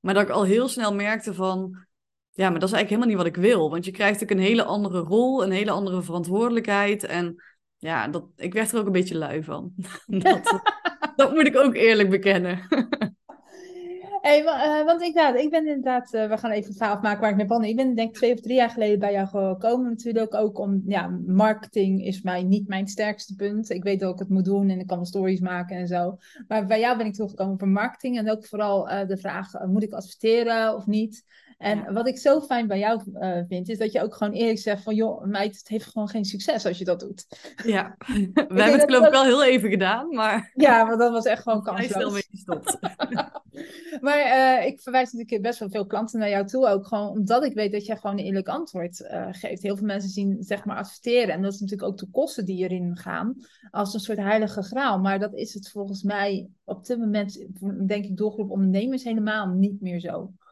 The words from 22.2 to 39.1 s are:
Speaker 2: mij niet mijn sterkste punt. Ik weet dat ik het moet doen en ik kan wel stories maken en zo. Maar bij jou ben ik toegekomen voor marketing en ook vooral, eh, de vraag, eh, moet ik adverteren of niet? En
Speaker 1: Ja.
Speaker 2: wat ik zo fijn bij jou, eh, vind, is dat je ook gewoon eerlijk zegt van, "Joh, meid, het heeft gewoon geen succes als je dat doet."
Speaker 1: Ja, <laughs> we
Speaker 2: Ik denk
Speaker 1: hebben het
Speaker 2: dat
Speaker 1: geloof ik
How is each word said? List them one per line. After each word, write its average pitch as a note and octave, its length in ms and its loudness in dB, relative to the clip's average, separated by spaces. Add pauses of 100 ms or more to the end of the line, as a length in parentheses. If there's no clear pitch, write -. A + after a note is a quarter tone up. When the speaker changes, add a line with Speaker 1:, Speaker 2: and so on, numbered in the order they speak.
Speaker 2:
mij F3+ 200 -2
niet G3 260 0
mijn G3 200 -4
sterkste G#3 460 -6
punt. G#3 360 -4
Ik F3+ 120 -6
weet G3 180 0
dat F#3+ 120 -2
ik F3+ 60 -8
het F#3+ 100 -8
moet F#3+ 160 2
doen G3 240 2
en F#3 120 0
ik F3+ 60 -8
kan F3+ 100 -4
wel F3 100 -4
stories F#3+ 340 0
maken F3+ 360 -4
en F3+ 100 -6
zo. F3+ 320 -2 (300)
Maar G#3+ 180 -2
bij A3 140 2
jou A#3+ 160 2
ben A3 100 -2
ik G#3 80 -6
toegekomen G3 440 -4
voor G3 100 -2
marketing A#3+ 500 0
en G#3+ 120 0
ook G#3+ 160 -4
vooral, G#3 420 0
eh, G3 200 -4
de F#3+ 80 -2
vraag, F#3+ 380 -8
eh, - 120 -8
moet G3 160 2
ik G#3 100 -4
adverteren A3+ 840 0
of G3+ 100 -10
niet? G#3+ 380 -2 (340)
En G#3 200 -2
Speaker 1:
Ja. F#3+ 140 -8
Speaker 2:
wat A#3 140 0
ik C4 120 -2
zo D4 220 6
fijn B3 260 -2
bij G3+ 120 0
jou, G#3+ 240 0 (120)
eh, F#3 340 -2
vind, F3+ 200 -6
is A3 100 -6
dat A3 140 -2
je - 100 0
ook G#3 120 -4
gewoon G#3 180 -2
eerlijk A3+ 260 0
zegt G#3 240 -4
van, A3 120 -4
"Joh, A3 300 0
meid, G3+ 320 -2
het - 120 -20
heeft G#3+ 180 -4
gewoon G#3 220 -4
geen G#3 160 -4
succes G3 420 -4
als F3+ 120 -4
je F#3+ 60 -8
dat F3 160 -2
doet." - 260 -14 (380)
Speaker 1:
Ja, G#3+ 340 -2
<laughs> - 80 -18
we A3+ 140 0
Speaker 2:
Ik F#3+ 140 -2
denk D#4 140 2
Speaker 1:
hebben - 80 -2
het A#3 240 8
Speaker 2:
dat - 20 8
Speaker 1:
geloof C4 240 8
ik D4+ 60 10